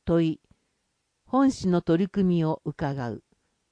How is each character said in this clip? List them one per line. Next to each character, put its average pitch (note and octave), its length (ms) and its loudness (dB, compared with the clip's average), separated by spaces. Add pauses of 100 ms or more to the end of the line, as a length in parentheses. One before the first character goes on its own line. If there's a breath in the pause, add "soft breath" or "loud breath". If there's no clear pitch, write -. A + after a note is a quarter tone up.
問 E3+ 240 0
い。 D#3 120 -4 (840)
本 C4+ 260 2
市 - 160 -4
の F3 140 2
取 F3 240 2
り F#3 40 -4
組 F#3 260 0
み D#3+ 100 2
を D#3 200 -2
伺 C#3 440 -6
う。 - 140 -10 (480)